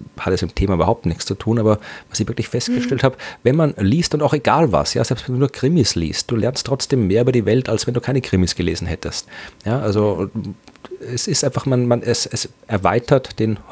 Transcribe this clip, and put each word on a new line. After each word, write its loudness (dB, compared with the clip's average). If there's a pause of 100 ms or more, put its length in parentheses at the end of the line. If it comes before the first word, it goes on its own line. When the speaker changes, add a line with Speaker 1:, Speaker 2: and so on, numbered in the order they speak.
(200)
Speaker 1:
hat -4
jetzt 0
mit -4
dem -20
Thema 2
überhaupt 0
nichts -2
zu -4
tun, 0
aber 4 (280)
was -8
ich 0
wirklich -6
festgestellt -2
Speaker 2:
Mhm. 4
Speaker 1:
habe, 2 (260)
wenn 4
man 2
liest 2
und 0
auch 4
egal 4
was, 0
ja, 2
selbst -4
wenn -2
du 0
nur 2
Krimis 2
liest, -2
du 0
lernst -2
trotzdem 0
mehr 4
über 4
die 4
Welt, 2
als -2
wenn -2
du 0
keine 0
Krimis 2
gelesen -2
hättest. -6 (380)
Ja, 0
also 0 (800)
es -4
ist 0
einfach, -2
man, 2
man, 2
es, -2
es -6 (180)
erweitert 0
den 0 (140)